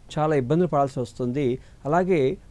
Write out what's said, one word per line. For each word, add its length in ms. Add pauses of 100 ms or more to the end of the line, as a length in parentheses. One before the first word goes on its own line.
(200)
చాలా 160
ఇబ్బందులు 320
పడాల్సి 320
వస్తుంది. 600 (260)
అలాగే 520 (140)